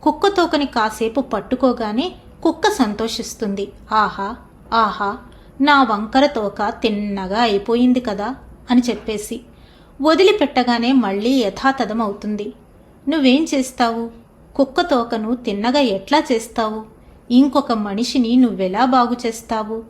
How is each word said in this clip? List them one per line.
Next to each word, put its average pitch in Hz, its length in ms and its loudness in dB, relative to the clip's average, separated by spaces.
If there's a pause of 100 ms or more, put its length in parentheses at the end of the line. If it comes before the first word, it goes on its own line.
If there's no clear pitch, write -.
కుక్కతోకని 330 600 2
కాసేపు 226 560 -2
పట్టుకోగానే 240 920 -2 (280)
కుక్క 320 240 0
సంతోషిస్తుంది. 220 1040 -4 (200)
"ఆహా, 208 440 -2 (380)
ఆహా, 208 440 0 (440)
నా 277 220 6
వంకర 220 420 0
తోక 220 360 -2
తిన్నగా 208 800 -4
అయిపోయింది 240 600 2
కదా" 214 360 -6 (360)
అని 247 180 6
చెప్పేసి 220 520 -6 (600)
వదిలిపెట్టగానే 269 920 2
మళ్ళీ 214 380 2
యథాతథం 247 720 0
అవుతుంది. 208 520 -6 (560)
నువ్వేం 285 340 4
చేస్తావు? 233 680 -2 (440)
కుక్క 277 260 0
తోకను 233 540 0
తిన్నగా 233 440 -2
ఎట్లా 254 520 0
చేస్తావు? 220 540 -4 (460)
ఇంకొక 277 400 4
మనిషిని 226 640 0
నువ్వెలా 202 500 2
బాగు 247 300 2 (100)
చేస్తావు? 226 640 -6